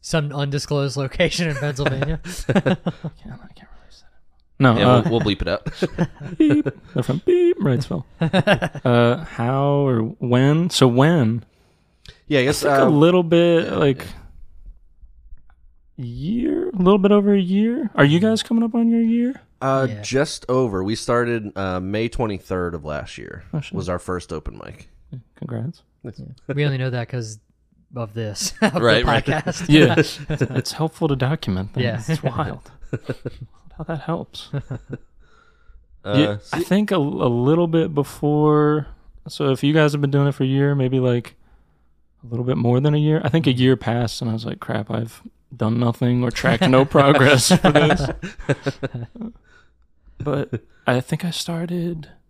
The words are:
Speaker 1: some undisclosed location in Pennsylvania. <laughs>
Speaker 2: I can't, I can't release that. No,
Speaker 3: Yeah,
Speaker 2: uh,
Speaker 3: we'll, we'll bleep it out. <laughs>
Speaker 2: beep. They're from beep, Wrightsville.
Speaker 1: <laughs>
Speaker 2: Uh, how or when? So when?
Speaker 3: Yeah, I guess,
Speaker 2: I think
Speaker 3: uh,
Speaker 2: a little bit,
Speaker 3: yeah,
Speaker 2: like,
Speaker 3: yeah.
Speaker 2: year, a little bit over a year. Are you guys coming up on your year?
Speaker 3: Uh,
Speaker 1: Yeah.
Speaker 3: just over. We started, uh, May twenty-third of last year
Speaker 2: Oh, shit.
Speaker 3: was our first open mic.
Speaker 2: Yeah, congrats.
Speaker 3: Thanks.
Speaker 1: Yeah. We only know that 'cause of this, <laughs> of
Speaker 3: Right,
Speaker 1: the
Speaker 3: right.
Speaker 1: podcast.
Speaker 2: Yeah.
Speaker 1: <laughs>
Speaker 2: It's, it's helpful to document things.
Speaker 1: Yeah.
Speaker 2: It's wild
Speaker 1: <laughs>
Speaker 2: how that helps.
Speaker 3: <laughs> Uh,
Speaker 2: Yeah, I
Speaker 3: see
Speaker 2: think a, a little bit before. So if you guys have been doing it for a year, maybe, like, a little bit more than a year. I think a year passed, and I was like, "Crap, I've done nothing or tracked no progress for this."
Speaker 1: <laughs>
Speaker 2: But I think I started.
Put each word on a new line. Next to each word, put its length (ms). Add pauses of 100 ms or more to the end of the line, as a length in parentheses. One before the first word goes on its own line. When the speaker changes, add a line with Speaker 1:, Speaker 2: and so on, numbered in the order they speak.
Speaker 1:
some 320
undisclosed 640
location 540
in 60
Pennsylvania. 640
<laughs> 260
Speaker 2:
I 40
can't, 240
I 800
can't 140 (120)
release 220
that. 100 (480)
No, 180
Speaker 3:
Yeah, 100
Speaker 2:
uh, 140
Speaker 3:
we'll, 100
we'll 100
bleep 200
it 60
out. 200 (640)
<laughs> 60
Speaker 2:
beep. 300 (260)
They're 80
from 220
beep, 340
Wrightsville. 460 (160)
Speaker 1:
<laughs> 640
Speaker 2:
Uh, 400
how 400 (220)
or 140 (200)
when? 500
So 160
when? 580 (840)
Speaker 3:
Yeah, 120
I 40
guess, 200
Speaker 2:
I 120
think 100
Speaker 3:
uh, 20
Speaker 2:
a 20
little 320
bit, 440
Speaker 3:
yeah, 80
Speaker 2:
like, 320 (1900)
Speaker 3:
yeah. 80
Speaker 2:
year, 680
a 60
little 220
bit 140
over 220
a 60
year. 540
Are 100
you 160
guys 220
coming 200
up 120
on 160
your 120
year? 380 (200)
Speaker 3:
Uh, 300
Speaker 1:
Yeah. 120
Speaker 3:
just 460
over. 360
We 100
started, 640
uh, 240
May 280
twenty-third 680
of 100
last 340
year 340
Speaker 2:
Oh, 80
shit. 140
Speaker 3:
was 140
our 100
first 340
open 320
mic. 240 (220)
Speaker 2:
Yeah, 80 (180)
congrats. 460 (200)
Speaker 3:
Thanks. 180
Speaker 1:
Yeah. 340
We 100
only 140
know 120
that 180
'cause 320 (560)
of 180
this, 440
<laughs> 40
of 200
Speaker 3:
Right, 220
Speaker 1:
the 60
Speaker 3:
right. 140
Speaker 1:
podcast. 440
Speaker 2:
Yeah. 280
Speaker 1:
<laughs> 20
Speaker 2:
It's, 220 (220)
it's 300
helpful 360
to 80
document 580
things. 100
Speaker 1:
Yeah. 220
Speaker 2:
It's 160
wild 480 (220)
Speaker 1:
<laughs> 840
Speaker 2:
how 80
that 160
helps. 540
Speaker 3:
<laughs> 60 (1400)
Uh, 120
Speaker 2:
Yeah, 200 (160)
I 60
Speaker 3:
see 60
Speaker 2:
think 280
a, 40
a 20
little 680
bit 260
before. 920 (400)
So 240
if 140
you 100
guys 180
have 80
been 120
doing 160
it 40
for 120
a 20
year, 300
maybe, 240
like, 340 (880)
a 40
little 160
bit 120
more 220
than 160
a 40
year. 260
I 40
think 200
a 40
year 240
passed, 460
and 80
I 20
was 140
like, 140
"Crap, 320
I've 280 (340)
done 260
nothing 420
or 80
tracked 380
no 160
progress 640
for 220
this." 360
Speaker 1:
<laughs> 1200 (840)
Speaker 2:
But 440 (240)
I 140
think 240
I 60
started. 800 (200)